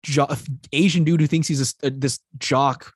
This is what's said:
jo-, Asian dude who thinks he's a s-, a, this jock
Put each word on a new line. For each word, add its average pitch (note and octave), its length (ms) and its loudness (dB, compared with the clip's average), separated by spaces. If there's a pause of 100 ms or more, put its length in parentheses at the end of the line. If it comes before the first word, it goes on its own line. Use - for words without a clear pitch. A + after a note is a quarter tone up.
jo-, C#3+ 240 2 (460)
Asian E3+ 300 2
dude D#3+ 180 2
who D3+ 60 4
thinks D#3+ 200 0
he's C#3+ 120 -2
a - 20 0
s-, B2+ 220 -4
a, C#3 80 0
this C3+ 280 -4 (180)
jock C3 580 0